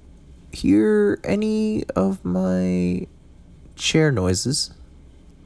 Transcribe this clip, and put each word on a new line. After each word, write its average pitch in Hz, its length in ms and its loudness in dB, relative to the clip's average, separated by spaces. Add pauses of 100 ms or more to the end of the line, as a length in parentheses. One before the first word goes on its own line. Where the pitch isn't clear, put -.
(520)
hear 208 720 2
any 214 600 -2 (120)
of 190 280 -2
my 92 840 -2 (680)
chair 156 380 2
noises? 92 580 -2 (760)